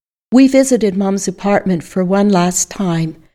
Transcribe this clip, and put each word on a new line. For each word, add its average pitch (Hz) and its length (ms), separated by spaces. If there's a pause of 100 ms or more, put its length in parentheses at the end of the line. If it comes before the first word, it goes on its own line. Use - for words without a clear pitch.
(320)
we 262 160
visited 254 480
Mom's 196 320
apartment 185 560
for 185 200
one 196 240
last 180 440
time 165 420 (200)